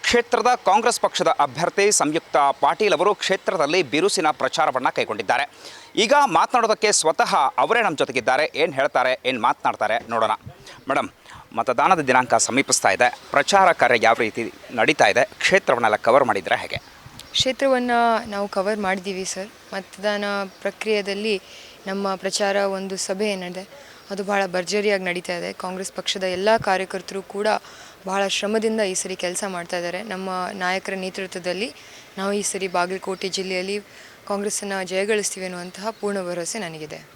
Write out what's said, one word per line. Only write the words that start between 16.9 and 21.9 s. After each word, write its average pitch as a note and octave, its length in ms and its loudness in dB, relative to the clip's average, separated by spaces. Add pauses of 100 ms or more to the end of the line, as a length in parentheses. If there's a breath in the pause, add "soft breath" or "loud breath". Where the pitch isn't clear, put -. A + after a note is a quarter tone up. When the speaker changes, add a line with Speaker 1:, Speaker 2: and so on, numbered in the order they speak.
Speaker 2:
ಕ್ಷೇತ್ರವನ್ನ B3+ 600 0 (360)
ನಾವು G3+ 200 -6
ಕವರ್ G3+ 320 -2
ಮಾಡಿದ್ದೀವಿ F#3+ 460 -4
ಸರ್. F#3+ 240 -8 (240)
ಮತದಾನ G3+ 520 -6 (360)
ಪ್ರಕ್ರಿಯೆಯಲ್ಲಿ G3+ 800 -4 (460 loud breath)
ನಮ್ಮ G3 280 -4